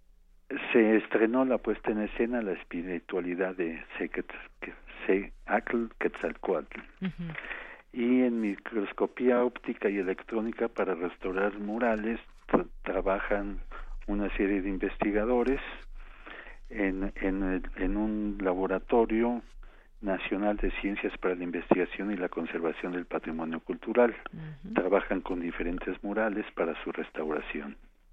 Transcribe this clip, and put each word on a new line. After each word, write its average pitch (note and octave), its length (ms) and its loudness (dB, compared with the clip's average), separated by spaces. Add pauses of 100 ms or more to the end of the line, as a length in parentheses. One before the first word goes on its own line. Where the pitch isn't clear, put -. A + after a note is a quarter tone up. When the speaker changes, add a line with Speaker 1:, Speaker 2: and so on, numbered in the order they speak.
(720)
Speaker 1:
se A2 260 8
estrenó A2+ 480 4
la B2+ 120 4
puesta A2+ 340 -2
en G#2+ 100 0
escena A#2 400 0
La G2+ 100 0
espiritualidad F2+ 1040 -2
de E2 280 -2 (140)
Sequet-, F2 280 -4 (340)
que-, - 140 -8 (320)
Seacl G2+ 800 0 (140)
Quetzalcoatl. - 800 -2 (220)
Speaker 2:
Ujú. F3 220 -4 (680)
Speaker 1:
Y B2 300 4
en A#2 200 4
microscopía A2+ 1040 2
óptica A#2 460 0
y G2+ 80 2
electrónica A2 680 0
para F#2+ 280 0
restaurar F#2 640 0
murales A2 600 0 (280)
tra-, - 200 4 (160)
trabajan G2 800 0 (460)
una G2+ 280 0
serie G2+ 260 2
de F#2+ 80 -2
investigadores G#2+ 880 2 (1120)
en, G2 460 0
en G2 280 0
el, F#2 200 0 (140)
en F#2+ 200 2
un G#2+ 440 0
laboratorio A2 1000 4 (600)
nacional G2+ 560 0
de G2+ 140 2 (100)
ciencias G2+ 360 -2
para F#2 180 2
la F2+ 80 -4
investigación F2 680 0
y G2+ 60 -2
la F2 120 -2
conservación E2 640 -2
del F2+ 140 -4
patrimonio E2 540 -4
cultural. A2+ 560 2 (180)
Speaker 2:
Ujú. D#3 400 -10
Speaker 1:
Trabajan F#2 480 2
con F2+ 180 -4
diferentes F2 640 -4
murales G#2 420 0 (100)
para E2 280 0
su - 80 -4
restauración. D2+ 840 -4 (360)